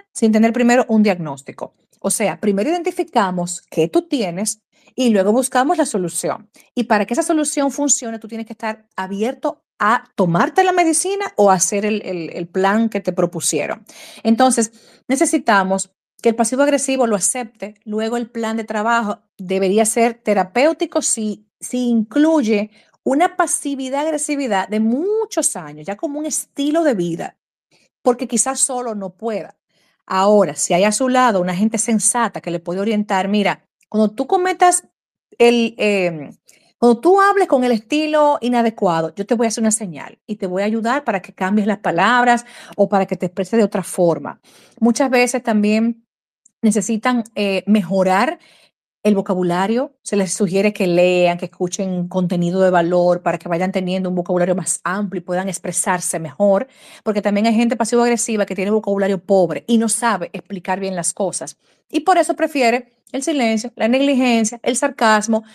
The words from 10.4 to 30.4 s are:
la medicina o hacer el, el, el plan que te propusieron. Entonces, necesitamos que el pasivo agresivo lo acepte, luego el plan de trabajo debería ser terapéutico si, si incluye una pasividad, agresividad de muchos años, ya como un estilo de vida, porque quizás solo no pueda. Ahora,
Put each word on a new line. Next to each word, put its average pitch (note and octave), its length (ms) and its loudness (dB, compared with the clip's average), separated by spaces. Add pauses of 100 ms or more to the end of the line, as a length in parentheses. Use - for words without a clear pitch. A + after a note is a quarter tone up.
la F#4 100 2
medicina F#4 640 0
o G3+ 140 6
hacer G3+ 340 0
el, G#3 180 -2
el, F3 300 -8
el F3 140 -8
plan G3+ 420 0
que G3+ 100 -4
te F#3 140 -4
propusieron. E3 720 -4 (380)
Entonces, A3+ 480 2 (360)
necesitamos G#3+ 840 0 (300)
que - 80 -2
el A3+ 60 2
pasivo A#3+ 280 0
agresivo C4+ 440 0
lo A3 80 0
acepte, G#3+ 600 -6 (100)
luego A3 320 -4
el A#3+ 120 -6
plan A3+ 280 -4
de A3 80 -6
trabajo A3 560 -2 (160)
debería F#3+ 480 2
ser A#3 300 0
terapéutico B3 840 0
si, G#3+ 460 -6 (140)
si B3 260 -4
incluye A#3 840 2 (320)
una E4 340 0
pasividad, C#4 640 -4
agresividad C#4+ 680 -2
de G#3+ 140 -2
muchos E4+ 760 -2
años, D3+ 320 -14
ya G3 80 -8
como C#4+ 240 -8
un D4+ 60 -6
estilo D4 580 -2
de D4 100 2
vida, F3 440 -6 (640)
porque B3 260 0
quizás B3+ 320 -2
solo B3 360 -4
no F#3+ 160 -8
pueda. G#3+ 460 -8 (480)
Ahora, F#3+ 500 4